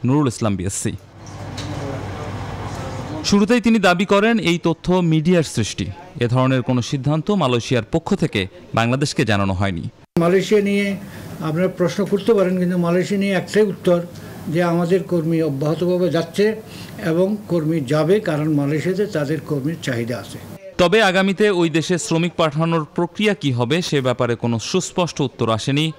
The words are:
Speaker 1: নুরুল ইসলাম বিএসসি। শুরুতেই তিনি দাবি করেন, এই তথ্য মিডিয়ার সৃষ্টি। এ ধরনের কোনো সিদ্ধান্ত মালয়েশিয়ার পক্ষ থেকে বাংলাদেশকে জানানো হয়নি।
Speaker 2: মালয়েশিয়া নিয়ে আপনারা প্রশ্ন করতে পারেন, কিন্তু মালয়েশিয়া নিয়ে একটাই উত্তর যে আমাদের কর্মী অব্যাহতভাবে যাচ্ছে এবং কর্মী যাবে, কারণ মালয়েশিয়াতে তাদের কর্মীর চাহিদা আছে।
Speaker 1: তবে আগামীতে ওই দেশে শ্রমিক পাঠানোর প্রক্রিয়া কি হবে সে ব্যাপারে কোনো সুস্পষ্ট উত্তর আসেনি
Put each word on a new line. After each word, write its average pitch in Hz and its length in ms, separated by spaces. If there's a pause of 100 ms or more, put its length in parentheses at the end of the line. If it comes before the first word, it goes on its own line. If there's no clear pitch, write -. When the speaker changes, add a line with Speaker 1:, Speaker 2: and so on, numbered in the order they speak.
Speaker 1:
নুরুল 139 300
ইসলাম 107 240
বিএসসি। 95 340 (2500)
শুরুতেই 208 360
তিনি 226 120 (100)
দাবি 180 260
করেন, 220 220 (140)
এই 175 160
তথ্য 165 200 (260)
মিডিয়ার 160 420
সৃষ্টি। 107 320 (380)
এ - 100
ধরনের 131 340
কোনো 127 120 (100)
সিদ্ধান্ত 147 360 (160)
মালয়েশিয়ার 120 520
পক্ষ - 140 (140)
থেকে 110 180 (380)
বাংলাদেশকে 135 520
জানানো 98 300
হয়নি। 95 240 (400)
Speaker 2:
মালয়েশিয়া 185 440
নিয়ে 202 180 (600)
আপনারা 170 220 (100)
প্রশ্ন 175 220 (120)
করতে 202 260
পারেন, 185 220
কিন্তু 180 160 (100)
মালয়েশিয়া 185 360
নিয়ে 196 180
একটাই 214 320
উত্তর 175 260 (560)
যে 170 60 (120)
আমাদের 175 280 (100)
কর্মী 165 280 (120)
অব্যাহতভাবে 165 680
যাচ্ছে 165 280 (680)
এবং 190 260 (140)
কর্মী 165 280 (140)
যাবে, 156 220 (140)
কারণ 151 200 (120)
মালয়েশিয়াতে 156 440 (120)
তাদের 147 220 (100)
কর্মীর 151 380
চাহিদা 117 360
আছে। - 160 (440)
Speaker 1:
তবে 175 160 (120)
আগামীতে 190 360 (140)
ওই 170 80 (100)
দেশে 175 180 (100)
শ্রমিক 170 340
পাঠানোর 160 440 (120)
প্রক্রিয়া 196 460
কি 143 160
হবে 123 180 (120)
সে 147 180
ব্যাপারে 120 360
কোনো 117 140 (140)
সুস্পষ্ট 180 460 (120)
উত্তর 117 280
আসেনি 139 300 (120)